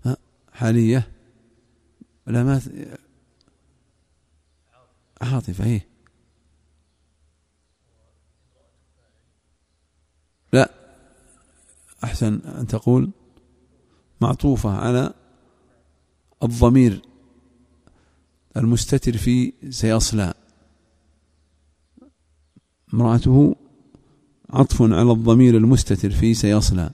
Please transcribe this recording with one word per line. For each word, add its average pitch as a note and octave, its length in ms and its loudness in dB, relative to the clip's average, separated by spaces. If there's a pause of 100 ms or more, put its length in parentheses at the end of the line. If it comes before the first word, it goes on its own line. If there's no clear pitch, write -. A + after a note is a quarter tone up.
ها، B2 120 -4 (360)
حالية. A#2 600 -2 (1120)
لا، A#2+ 180 -2
ما C#3 140 0
ث-، - 400 -14 (2250)
عاطفة، A2+ 420 -6
إيه. A2 220 -4 (4000)
لا، - 180 2 (1300)
أحسن A2 300 -4
أن - 320 -10
تقول B2 440 -2 (1080)
معطوفة B2 500 -2
على B2 440 -4 (1300)
الضمير A#2+ 600 2 (1500)
المستتر A#2+ 600 -2
في B2 360 -2 (180)
سيصلى. A2 640 -2 (2500)
امرأته A#2+ 640 4 (960)
عطف - 320 2
على A2+ 300 4
الضمير A#2 440 4
المستتر G#2+ 540 2
في A2+ 240 0
سيصلى. G2+ 600 0